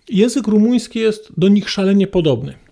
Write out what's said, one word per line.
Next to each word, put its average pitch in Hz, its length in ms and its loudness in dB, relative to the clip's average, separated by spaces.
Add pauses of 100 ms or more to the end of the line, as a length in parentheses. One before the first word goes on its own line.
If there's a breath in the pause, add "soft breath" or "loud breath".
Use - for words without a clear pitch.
język 247 380 0
rumuński 226 520 0
jest 220 380 -4
do 180 120 2
nich 202 220 2
szalenie 196 360 0
podobny. 143 480 -2 (180)